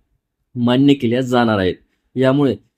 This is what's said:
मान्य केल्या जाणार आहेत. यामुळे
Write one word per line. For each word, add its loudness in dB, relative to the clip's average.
मान्य 2
केल्या -2
जाणार 0
आहेत. 0
यामुळे 0